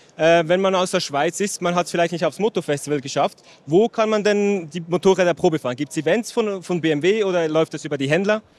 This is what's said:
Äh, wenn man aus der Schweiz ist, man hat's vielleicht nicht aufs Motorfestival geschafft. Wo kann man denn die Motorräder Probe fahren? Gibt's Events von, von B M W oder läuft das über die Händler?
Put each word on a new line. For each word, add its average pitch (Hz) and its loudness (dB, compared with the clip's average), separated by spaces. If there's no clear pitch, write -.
Äh, 165 4
wenn 180 2
man 190 2
aus 185 0
der 180 -2
Schweiz 147 -2
ist, 202 -4
man 175 -2
hat's 175 -2
vielleicht 170 0
nicht 170 -2
aufs 156 -2
Motorfestival 151 -2
geschafft. 143 -2
Wo 190 4
kann 214 -2
man 214 0
denn 202 0
die 175 -8
Motorräder 175 2
Probe 160 0
fahren? 123 -4
Gibt's 143 -8
Events 180 0
von, 202 -2
von 175 -4
B 156 0
M 147 0
W 208 2
oder 180 0
läuft 160 0
das 151 -12
über 147 -6
die 135 -4
Händler? 202 0